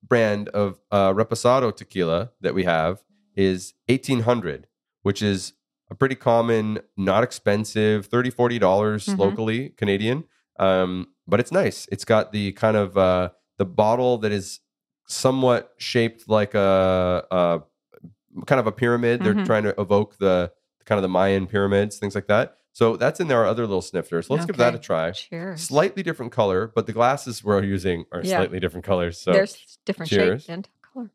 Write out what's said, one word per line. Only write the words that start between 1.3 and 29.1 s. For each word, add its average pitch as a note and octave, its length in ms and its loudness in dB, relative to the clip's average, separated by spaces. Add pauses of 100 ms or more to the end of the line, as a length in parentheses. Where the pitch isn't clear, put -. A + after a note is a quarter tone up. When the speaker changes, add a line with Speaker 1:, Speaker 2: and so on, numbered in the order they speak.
Speaker 1:
tequila F2 560 -4 (100)
that F#2 120 -2
we F#2 120 0
have E2+ 360 0 (340)
is F#2 380 -2 (160)
eighteen C3 320 0
hundred, G#2 460 -2 (340)
which G2+ 220 -2
is G2 300 -2 (360)
a - 60 -16
pretty C3+ 200 0
common, A#2 640 0 (160)
not F#2+ 280 2
expensive, G#2+ 840 0
thirty, B2 240 -2
forty A#2+ 300 0
dollars G#2 480 2
Speaker 2:
Mm-hmm. G3 120 -2
Speaker 1:
locally, A2 520 -2
Canadian. G#2+ 520 -2 (360)
Um, F#2 500 0 (180)
but G2+ 120 2
it's A#2+ 120 -2
nice. E3 400 -2
It's G2 140 -8
got G#2+ 260 2
the G2+ 220 -4
kind A2 240 2
of, G2 200 0
uh, F#2 320 2 (280)
the G2 80 0
bottle A#2 540 2
that G#2+ 120 -2
is G2 280 -6 (480)
somewhat C3 680 0
shaped - 500 -2
like G#2+ 280 0
a, F#2+ 760 2
a F2 300 2 (880)
kind C3+ 120 2
of A2+ 60 0
a A2 60 0
pyramid. A#2+ 520 0
They're G#2+ 120 2
Speaker 2:
Mm-hmm. G2+ 100 -2
Speaker 1:
trying G#2+ 180 0
to G2+ 160 -2
evoke G2+ 380 0
the F2+ 340 0 (340)
kind G#2+ 120 2
of G2 60 0
the F#2 60 -2
Mayan F#2+ 380 2
pyramids, G2+ 520 0
things G2+ 160 -6
like G2 120 -6
that. A2+ 300 0 (160)
So A2+ 240 2
that's C#3 220 -2
in E3 120 -2
our A#2 140 4
other A2+ 220 0
little F#2+ 160 -2
snifter. E2+ 400 -4
So - 100 -4
let's E3 140 -2
give F3+ 100 -6
that A#2+ 160 2
a A#2 40 -8
Speaker 2:
Okay. - 80 -14
Speaker 1:
try. E2 260 -2
Speaker 2:
Cheers. E3+ 500 -12
Speaker 1:
Slightly E3+ 420 -2
different D3+ 280 -8
color, G#2+ 420 0
but A2 140 -2
the G#2+ 60 -10
glasses A#2+ 500 -2
we're G2+ 200 2
using F#2 480 -2
are F2 120 -8
Speaker 2:
Yeah. F#3 140 -2
Speaker 1:
slightly F#2 220 -2
different F2 260 -6
colors. F2 340 -2